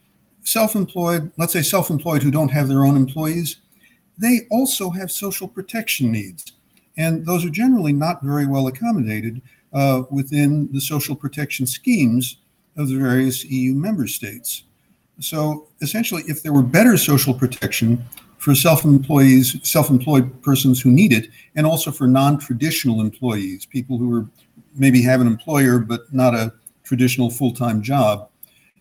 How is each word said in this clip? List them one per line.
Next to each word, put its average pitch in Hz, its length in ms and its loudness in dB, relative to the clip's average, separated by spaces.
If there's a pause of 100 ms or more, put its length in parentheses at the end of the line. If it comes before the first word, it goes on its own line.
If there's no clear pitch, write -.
(420)
Self-employed, 180 960 -2
let's 165 160 -2
say 175 100 0
self-employed 156 600 -2
who 143 80 2
don't 147 200 0
have 139 180 -2
their 139 180 2
own 143 100 4
employees, 156 600 -2 (600)
they 233 240 2 (100)
also 220 400 -2
have 180 220 -8
social 196 340 -8
protection 196 640 -6
needs. 98 420 -8 (440)
And 160 280 -2
those 170 200 -2
are 175 60 -6
generally 202 420 2
not 147 300 -2
very 143 240 -2
well 135 200 0
accommodated, 123 760 -4 (320)
uh, 135 380 0
within 143 640 0
the 135 80 -4
social 147 340 -6
protection 139 520 -8
schemes 127 720 0 (380)
of 147 120 -4
the 131 100 -4
various 131 460 0
E 131 120 -6 (100)
U 131 80 0
member 156 340 -2
states. - 560 -12 (560)
So 151 480 -6 (120)
essentially, 170 460 -4
if 160 160 -6
there 156 100 -6
were 139 100 6
better 175 340 6
social 135 380 2
protection 120 720 -2 (340)
for 143 160 2
self-employees, 139 1120 4
self-employed 135 760 0
persons 131 380 2
who 131 100 4
need 156 220 6
it, 110 160 0 (260)
and 151 120 0
also 160 260 -2
for 135 160 -2
non-traditional 135 920 0
employees, 104 680 -4
people 127 320 -8
who 120 180 -2
are 110 100 -4 (480)
maybe 135 280 4
have 127 180 2
an 123 60 4
employer 123 520 2
but 117 340 -6
not 127 220 2
a 113 180 -2 (300)
traditional 123 480 0
full-time 120 520 -2
job, 107 460 -2 (520)